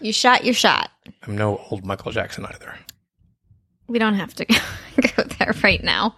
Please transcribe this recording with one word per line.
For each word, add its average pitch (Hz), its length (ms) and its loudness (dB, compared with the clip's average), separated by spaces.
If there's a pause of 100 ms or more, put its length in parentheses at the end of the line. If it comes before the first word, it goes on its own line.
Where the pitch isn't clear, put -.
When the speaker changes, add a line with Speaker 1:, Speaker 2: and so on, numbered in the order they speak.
Speaker 1:
You 220 120 -4
shot 247 300 4
your 247 100 2
shot. - 360 2 (340)
Speaker 2:
I'm 104 120 -8
no 104 220 0 (120)
old 98 160 -8
Michael 98 260 -6
Jackson 98 340 -6
either. - 300 -16 (1120)
Speaker 1:
We 233 120 -2
don't 220 140 2
have 196 220 -4
to - 100 -8
<laughs> - 680 0
go - 80 2 (160)
there 202 220 2
right 190 220 4
now. 160 340 0